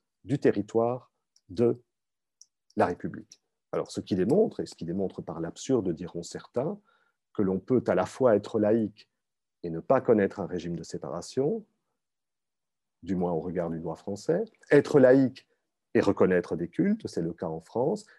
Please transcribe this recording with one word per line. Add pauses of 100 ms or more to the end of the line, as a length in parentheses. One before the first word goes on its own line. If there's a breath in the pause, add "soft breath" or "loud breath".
(240)
du
territoire (380)
de (920)
la
République. (300)
Alors,
ce
qui
démontre,
et
ce
qui
démontre
par
l'absurde,
diront
certains, (540)
que
l'on
peut
à
la
fois
être
laïque (540)
et
ne
pas
connaître
un
régime
de
séparation, (1400)
du
moins
au
regard
du
droit
français, (260)
être
laïque (480)
et
reconnaître
des
cultes,
c'est
le
cas
en
France, (140 soft breath)